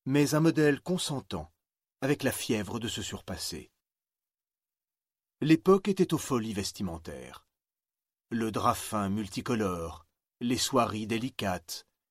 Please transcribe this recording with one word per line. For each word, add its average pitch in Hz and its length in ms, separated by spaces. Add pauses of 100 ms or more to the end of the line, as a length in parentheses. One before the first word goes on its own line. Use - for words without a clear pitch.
mais 143 300
un 151 40
modèle 151 400
consentant, 131 720 (480)
avec 139 240
la 127 80
fièvre 107 480
de 113 80
se 107 140
surpasser. - 680 (1700)
L'époque 160 480
était 190 240
aux 156 40
folies 113 360
vestimentaires. 82 920 (840)
Le 113 240
drap 110 220
fin 101 340
multicolore, 98 1000 (320)
les 120 180
soieries 110 500
délicates, 107 800 (260)